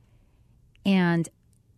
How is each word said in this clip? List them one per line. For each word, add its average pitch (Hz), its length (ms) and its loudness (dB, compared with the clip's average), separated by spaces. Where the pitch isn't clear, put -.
And 175 440 0